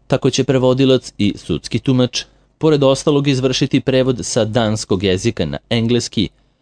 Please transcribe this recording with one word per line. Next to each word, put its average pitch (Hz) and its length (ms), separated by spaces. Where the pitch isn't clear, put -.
Tako 135 240
će 131 140
prevodilac 131 760
i 104 180
sudski - 420
tumač, 127 460
pored 151 240
ostalog, 139 460
izvršiti 131 520
prevod 127 420
sa 113 220
danskog 107 580
jezika 98 440
na 71 120
engleski 117 580